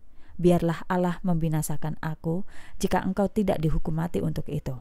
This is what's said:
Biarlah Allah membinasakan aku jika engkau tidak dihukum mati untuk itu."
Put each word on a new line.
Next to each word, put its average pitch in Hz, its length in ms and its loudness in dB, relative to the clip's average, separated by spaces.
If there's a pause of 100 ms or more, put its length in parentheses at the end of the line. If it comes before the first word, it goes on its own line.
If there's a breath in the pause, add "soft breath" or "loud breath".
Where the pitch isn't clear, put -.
(380 soft breath)
Biarlah 170 500 2
Allah 180 340 2
membinasakan 160 760 0
aku 160 480 -2 (320 loud breath)
jika 185 240 2
engkau 190 240 0
tidak 190 340 0
dihukum 160 360 2
mati 170 240 -2
untuk 156 260 -2
itu." 135 320 -6